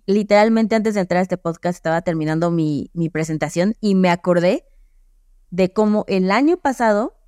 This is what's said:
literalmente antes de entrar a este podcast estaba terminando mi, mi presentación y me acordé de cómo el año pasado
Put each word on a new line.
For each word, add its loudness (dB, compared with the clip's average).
literalmente 2
antes 0
de 0
entrar 0
a 0
este -4
podcast -6
estaba -2
terminando -2
mi, -2
mi -4
presentación -4
y 0
me 4
acordé 0
de -2
cómo 0
el 0
año 2
pasado -2